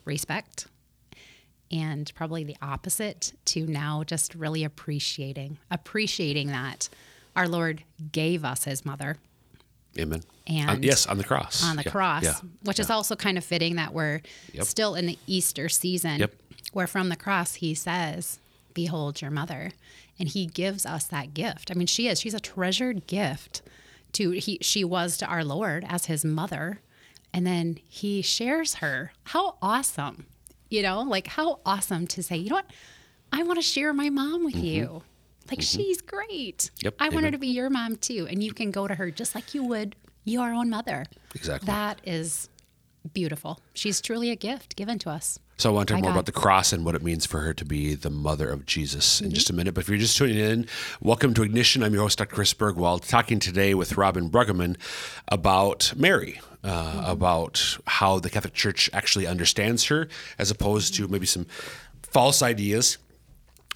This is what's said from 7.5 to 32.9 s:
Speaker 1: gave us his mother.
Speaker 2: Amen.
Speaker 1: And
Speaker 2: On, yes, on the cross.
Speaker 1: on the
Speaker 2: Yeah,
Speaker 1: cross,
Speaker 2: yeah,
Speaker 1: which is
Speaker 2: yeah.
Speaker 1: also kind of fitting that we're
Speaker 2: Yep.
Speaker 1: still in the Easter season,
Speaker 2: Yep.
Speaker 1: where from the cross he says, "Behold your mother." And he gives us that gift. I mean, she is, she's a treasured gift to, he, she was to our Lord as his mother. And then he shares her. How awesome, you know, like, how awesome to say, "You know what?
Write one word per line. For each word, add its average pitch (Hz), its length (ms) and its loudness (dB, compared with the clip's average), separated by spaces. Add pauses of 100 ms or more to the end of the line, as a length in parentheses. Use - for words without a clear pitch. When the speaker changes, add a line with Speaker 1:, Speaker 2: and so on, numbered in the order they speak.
Speaker 1:
gave 160 320 0
us 127 220 -4
his 135 180 -6
mother. 143 340 -6 (800)
Speaker 2:
Amen. 82 240 -2 (260)
Speaker 1:
And 156 220 0
Speaker 2:
On, 123 140 2
yes, 131 220 6
on 101 120 0
the 98 60 0
cross. - 400 0
Speaker 1:
on 165 140 2
the 147 80 -2
Speaker 2:
Yeah, - 60 -4
Speaker 1:
cross, 175 320 0
Speaker 2:
yeah, 156 120 2 (280)
Speaker 1:
which 196 160 -2
is 202 100 0
Speaker 2:
yeah. 226 60 2
Speaker 1:
also 214 200 -2
kind 190 220 0
of 175 80 -6
fitting 170 300 0
that 165 180 -4
we're 156 280 0 (320)
Speaker 2:
Yep. - 120 -4
Speaker 1:
still 208 300 0
in 175 100 0
the 170 120 -2 (100)
Easter 175 420 0
season, 170 500 0
Speaker 2:
Yep. 104 160 0 (380)
Speaker 1:
where 180 140 -2
from 185 220 -2
the 170 60 -2
cross 180 400 -2
he 160 180 -2
says, 170 680 -4 (340)
"Behold 156 480 -4
your 143 100 -6
mother." 151 400 -6 (480)
And 185 100 -2
he 185 160 -2
gives 190 400 -4
us 156 200 -4
that 147 280 -6
gift. 156 380 -6
I - 20 -6
mean, 175 140 0
she 233 200 0
is, 202 120 0
she's 220 140 -4
a 220 60 -4
treasured 190 680 -2
gift 175 540 -4 (520)
to, 185 180 0
he, 185 300 -4
she - 220 2
was 175 340 0
to 156 80 -4
our 170 200 -2
Lord 170 420 -2
as 175 180 -2
his 160 200 0
mother. 160 560 -4 (520)
And 180 140 2
then 170 400 0
he 202 340 -4
shares 294 540 0
her. 143 380 -6 (120)
How 349 360 0
awesome, 190 640 -2 (440)
you 208 120 0
know, 196 200 0
like, 208 260 0
how 311 380 -2
awesome 190 420 0
to - 160 -6
say, 175 140 -4
"You 185 120 -4
know 294 60 0
what? 392 160 -2 (600)